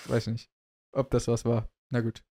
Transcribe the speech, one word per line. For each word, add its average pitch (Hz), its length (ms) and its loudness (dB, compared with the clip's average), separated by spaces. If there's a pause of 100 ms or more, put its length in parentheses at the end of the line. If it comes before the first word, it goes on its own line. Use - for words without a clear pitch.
weiß 123 220 0
ich 113 40 -2
nicht, - 180 -10 (420)
ob 135 180 0
das 120 180 2
was 117 160 2
war. 117 240 2 (220)
Na 123 100 0
gut. 113 220 -4 (140)